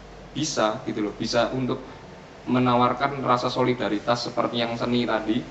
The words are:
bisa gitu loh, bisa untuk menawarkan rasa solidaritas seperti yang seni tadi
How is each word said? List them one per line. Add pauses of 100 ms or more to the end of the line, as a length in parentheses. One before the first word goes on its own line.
(320)
bisa
gitu
loh,
bisa
untuk (680)
menawarkan
rasa
solidaritas
seperti
yang
seni
tadi (120)